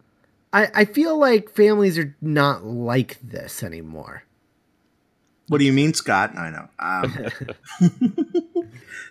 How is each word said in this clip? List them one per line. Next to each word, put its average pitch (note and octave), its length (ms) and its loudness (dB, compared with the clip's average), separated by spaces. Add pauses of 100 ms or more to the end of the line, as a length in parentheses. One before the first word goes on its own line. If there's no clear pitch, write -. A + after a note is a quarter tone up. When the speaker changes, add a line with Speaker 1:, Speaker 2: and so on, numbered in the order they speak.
(520)
Speaker 1:
I, G3+ 220 4
I G#3 100 4
feel D#4 340 0
like B3 320 4
families G#3 480 4
are C#3+ 220 -4
not C#3+ 460 0
like A#2+ 560 -2
this - 400 -14
anymore. D#2+ 600 -14 (1200)
Speaker 2:
What D3+ 80 2
do C#3+ 80 4
you C#3 80 4
mean, D3 220 4
Scott? G#2 420 0
I E2 140 -8
know. D#2 180 -14 (100)
Um, B2+ 1500 -2 (340)
<laughs> E4+ 80 -8 (420)